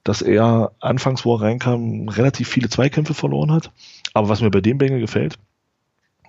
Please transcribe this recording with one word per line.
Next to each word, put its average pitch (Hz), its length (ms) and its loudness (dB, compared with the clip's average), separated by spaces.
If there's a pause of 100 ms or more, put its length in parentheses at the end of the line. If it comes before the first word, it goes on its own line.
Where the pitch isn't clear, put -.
dass - 180 -2
er 113 580 2
anfangs, 131 460 -2
wo 117 100 2
er 107 60 -4
reinkam, 117 640 -2
relativ 117 400 0
viele 117 220 -2
Zweikämpfe 151 420 0
verloren 147 400 -2
hat. 160 200 0 (420)
Aber 107 160 2
was 107 100 0
mir 110 100 2
bei 98 120 4
dem 123 160 2
Bengel 135 220 0
gefällt, 139 380 -4 (880)